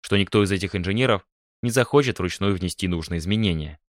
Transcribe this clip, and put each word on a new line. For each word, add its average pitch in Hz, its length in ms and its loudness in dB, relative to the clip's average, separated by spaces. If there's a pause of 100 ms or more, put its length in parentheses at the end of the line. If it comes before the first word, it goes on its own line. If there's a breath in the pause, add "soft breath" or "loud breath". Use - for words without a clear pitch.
что - 160 0
никто 101 260 4
из 98 80 2
этих 98 240 -2
инженеров 101 520 0 (380)
не 120 60 0
захочет 127 480 2
вручную 95 360 -2
внести 90 320 -4
нужные 85 300 -4
изменения. 82 640 -2 (120)